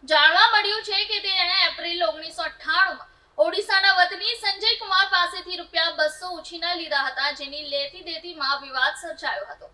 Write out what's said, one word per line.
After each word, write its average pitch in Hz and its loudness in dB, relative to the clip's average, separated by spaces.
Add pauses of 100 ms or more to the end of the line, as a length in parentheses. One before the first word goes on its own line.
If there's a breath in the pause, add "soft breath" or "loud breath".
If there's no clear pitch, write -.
જાણવા 311 8
મળ્યું 415 2
છે 415 -2
કે 427 -4
તેણે 381 0 (100)
એપ્રિલ 339 -2
ઓગણીસો 311 -6
અઠ્ઠાણુંમાં 320 -2 (280 soft breath)
ઓડિશાના 381 4
વતની 370 2
સંજય 427 -2
કુમાર 392 2
પાસેથી 359 -2
રૂપિયા 330 -2
બસો 320 -2
ઉછીના 339 -6
લીધા 302 -2
હતા, 277 -2
જેની 294 -10
લેતી 285 -6
દેતીમાં 320 -6
વિવાદ 269 -2
સર્જાયો 302 -8
હતો. - -18